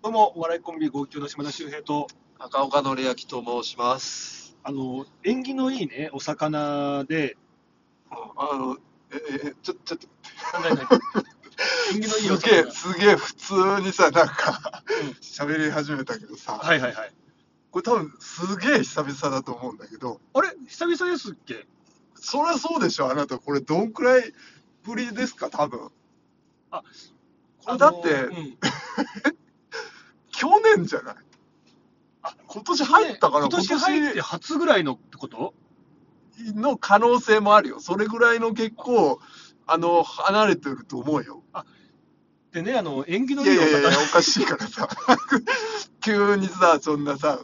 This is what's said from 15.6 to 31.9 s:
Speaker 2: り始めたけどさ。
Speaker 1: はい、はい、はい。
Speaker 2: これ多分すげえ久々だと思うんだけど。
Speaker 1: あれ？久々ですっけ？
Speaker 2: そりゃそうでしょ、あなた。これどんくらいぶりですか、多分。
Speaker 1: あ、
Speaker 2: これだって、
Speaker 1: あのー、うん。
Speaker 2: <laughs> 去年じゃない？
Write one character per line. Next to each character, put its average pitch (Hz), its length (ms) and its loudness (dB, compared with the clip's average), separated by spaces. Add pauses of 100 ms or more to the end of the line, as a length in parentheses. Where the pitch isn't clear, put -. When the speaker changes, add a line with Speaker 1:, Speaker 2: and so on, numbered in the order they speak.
Speaker 2:
り 151 80 -2
始 147 220 -4
め 131 100 -6
た 117 160 -8
け 104 60 -20
ど 107 100 -18
さ。 - 260 -10
Speaker 1:
は 165 140 2
い、 135 60 0
は 123 80 -4
い、 113 40 -10
は 110 120 -10
い。 - 80 -18 (580)
Speaker 2:
こ 175 80 -4
れ 180 40 -8
多 233 120 0
分 156 240 -4
す 185 380 -8
げ 226 220 2
え - 0 -
久 147 240 -4
々 139 300 -6
だ 135 80 -4
と 131 120 -12
思 120 160 -10
う 110 40 -14
ん - 40 -18
だ - 100 -20
け 110 80 -20
ど。 117 240 -10 (140)
Speaker 1:
あ 269 80 4
れ？ 359 80 2 (180)
久 - 200 -8
々 349 220 -2
で 349 80 -2
す 196 140 -12
っ - 40 -16 (100)
け？ 110 200 -14 (500)
Speaker 2:
そ - 280 -4
り 330 60 2
ゃ 320 80 0
そ 330 180 -4
う 285 80 0
で 170 60 2
し - 100 -6
ょ、 135 100 0
あ 131 40 -2
な 143 120 -2
た。 131 140 -8
こ 143 140 -6
れ 139 80 0
ど 156 160 -2
ん 220 160 -2
く - 100 -6
ら 254 160 8
い 226 140 -6 (500)
ぶ 226 140 -8
り 240 160 -6
で 247 140 -4
す - 60 -10
か、 - 160 -8
多 - 160 0
分。 - 260 -12 (800)
Speaker 1:
あ、 175 120 -10 (800)
Speaker 2:
こ - 80 -8
れ 254 60 -2
だ 269 140 8
っ 175 100 -10
て、 170 80 0
Speaker 1:
あ 143 140 2
の - 80 -4
ー、 175 60 -10
う 165 40 -10
ん。 135 220 -14
Speaker 2:
<laughs> 151 60 0 (1700)
去 285 140 -2 (260)
年 175 80 0
じ 143 140 -4
ゃ - 40 -4
な - 120 -14
い？ - 20 -14 (1080)